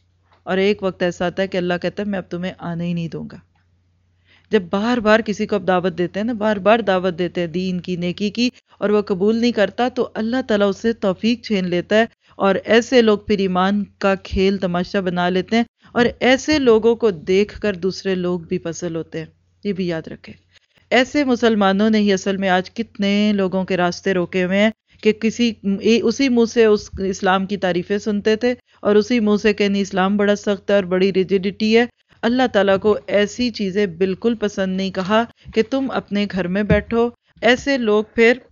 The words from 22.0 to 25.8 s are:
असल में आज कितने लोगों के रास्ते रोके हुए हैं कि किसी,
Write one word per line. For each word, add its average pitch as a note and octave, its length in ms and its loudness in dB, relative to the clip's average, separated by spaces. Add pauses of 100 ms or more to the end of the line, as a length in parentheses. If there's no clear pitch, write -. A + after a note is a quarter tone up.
असल G3 260 -2
में F#3+ 120 -2
आज F#3 200 0
कितने G#3 640 0
लोगों F#3+ 320 0
के F#3+ 100 -2
रास्ते F3 380 0
रोके F3+ 280 -2
हुए F#3 160 0
हैं G#3+ 160 2 (300)
कि G#3+ 100 4
किसी, A3 440 0 (260)